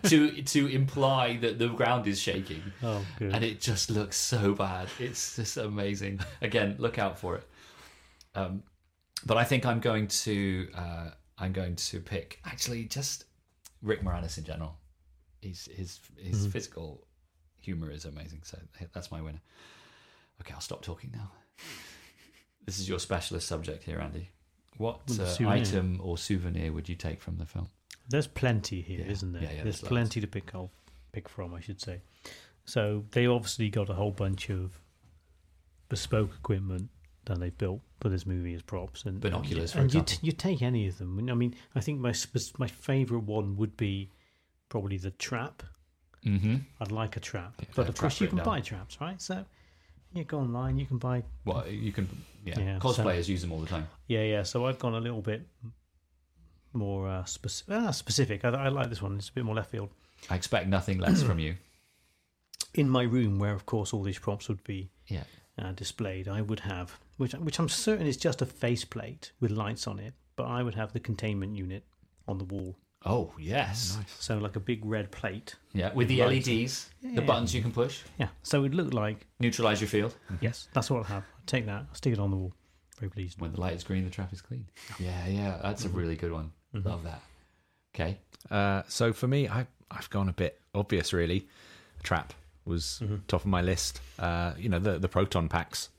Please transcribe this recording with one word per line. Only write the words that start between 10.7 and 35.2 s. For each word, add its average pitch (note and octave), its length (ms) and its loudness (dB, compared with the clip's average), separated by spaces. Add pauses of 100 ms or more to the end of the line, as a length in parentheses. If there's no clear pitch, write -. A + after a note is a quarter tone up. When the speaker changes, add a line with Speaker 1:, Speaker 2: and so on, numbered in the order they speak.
Speaker 1:
uh, E2+ 340 -6 (280)
I'm F#2 140 -2
going F2+ 240 -2
to - 240 -4
pick - 440 -8
actually A#2 400 -4
just - 400 -4 (560)
Rick G#2 220 2
Moranis F2 340 -2
in D#2 80 -6
general. D#2+ 320 -8 (640)
He's, F#2 340 -12
his, F#2 240 -10 (180)
his G2 260 0
Speaker 2:
Mm-hmm. G2+ 80 2
Speaker 1:
physical E2 560 -8 (540)
humor E2 300 -6
is D2+ 140 -12
amazing. D#2 400 -12
So - 140 -16 (340)
that's F2 180 -12
my D#2+ 120 -8
winner. D#2 180 -8 (1000)
Okay, D#2 140 -14
I'll D2 60 -12
stop - 220 -8
talking - 300 -10
now. G2+ 200 -10 (1300)
This F#2+ 140 -6
is F#2 100 -4
your F2+ 120 0
specialist F2+ 480 -2
subject D#2+ 340 -4
here, D#2+ 160 -6
Andy. D#2 300 -8 (500)
What, A2+ 300 -4
Speaker 2:
Well, A#2+ 100 0
the F#2+ 60 0
Speaker 1:
uh, - 20 0
Speaker 2:
souvenir. G2+ 260 2
Speaker 1:
item F#2+ 500 2
or F2 140 -2
souvenir F2 560 0
would D#2+ 160 -6
you F2+ 60 -4
take E2 260 -6
from E2+ 180 -6
the E2+ 60 -4
film? F2+ 240 -6 (400)
Speaker 2:
There's D3 200 2
plenty G#2+ 520 0
here, E2+ 200 -6
Speaker 1:
Yeah. F2+ 120 -4
Speaker 2:
isn't F#2 200 -2
there? E2+ 100 -4
Speaker 1:
Yeah, D2+ 80 -4
yeah, D2+ 140 -6
Speaker 2:
There's G#2 160 -2
Speaker 1:
there's - 80 -8
Speaker 2:
plenty A#2+ 320 2
Speaker 1:
loads. G#2 120 -2
Speaker 2:
to G2+ 80 -4
pick - 140 -16
of, F#2 160 -8 (420)
pick G2+ 160 -10
from, F2 260 -8
I F2 60 -10
should F#2+ 200 -10
say. F2+ 200 -8 (640)
So G#2 460 0
they B2 160 4
obviously A#2 420 2
got G#2 220 0
a F#2+ 40 0
whole G2+ 180 2
bunch F#2+ 360 0
of F#2 300 -4 (1120)